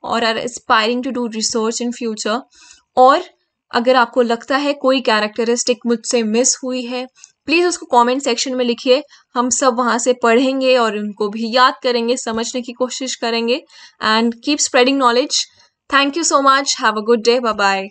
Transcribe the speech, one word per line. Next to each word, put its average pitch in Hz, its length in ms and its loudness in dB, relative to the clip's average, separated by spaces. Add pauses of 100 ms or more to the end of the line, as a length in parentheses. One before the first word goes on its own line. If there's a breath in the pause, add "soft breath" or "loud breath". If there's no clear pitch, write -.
or - 160 -2
are 226 220 -2
aspiring 240 640 -2
to 254 60 -6
do 240 240 -4
research 220 440 -4
in 240 120 -4 (100)
future। 220 360 -4 (580 soft breath)
और 277 260 6 (480)
अगर 240 240 2
आपको 240 260 2
लगता 233 360 -2
है 285 160 -2
कोई 269 280 0
कैरेक्टरिस्टिक 226 840 0
मुझसे 233 380 -2
मिस 226 400 0
हुई 254 220 -6
है, 254 220 -8 (380 loud breath)
प्लीज 339 200 2
उसको 339 200 -4
कमेंट 247 360 2
सेक्शन 254 340 -2
में 254 100 -2
लिखिए। 247 380 2 (320 soft breath)
हम 247 140 0
सब 247 280 0
वहाँ 240 200 0
से 247 160 0
पढ़ेंगे 254 640 2
और 220 200 0
उनको 208 320 -4
भी 226 260 -4
याद 254 180 4 (100)
करेंगे, 240 340 0
समझने 240 440 -6
की 240 120 -12
कोशिश 254 420 -6
करेंगे। 233 460 -2 (420 loud breath)
And 226 300 2 (140)
keep 294 140 0
spreading 269 360 2
knowledge। 254 420 2 (540 soft breath)
Thank 277 240 2
you 330 140 -2
so 285 140 4
much। 277 380 2
Have 214 140 0
a 208 140 -6
good 226 160 2
day। 240 120 2
Bye 220 180 -2
bye। 196 340 0